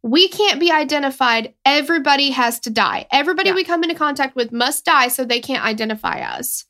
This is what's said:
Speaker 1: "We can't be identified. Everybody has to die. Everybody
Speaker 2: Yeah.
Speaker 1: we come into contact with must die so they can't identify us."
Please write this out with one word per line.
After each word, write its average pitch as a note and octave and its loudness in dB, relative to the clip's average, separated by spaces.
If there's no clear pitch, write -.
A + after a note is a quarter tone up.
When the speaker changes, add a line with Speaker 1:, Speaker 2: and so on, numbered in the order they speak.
Speaker 1:
"We D4 4
can't F#4 0
be E4+ 2
identified. C4+ 0
Everybody C#4+ 2
has A#3+ 0
to A#3 -8
die. G3+ 0
Everybody F#4 2
Speaker 2:
Yeah. F#4 0
Speaker 1:
we F#4 0
come E4+ -2
into E4+ -2
contact C#4+ -2
with A#3+ -2
must A#3+ -2
die C#4 4
so B3+ -4
they A#3+ 0
can't C4 -4
identify A3 -4
us." - -8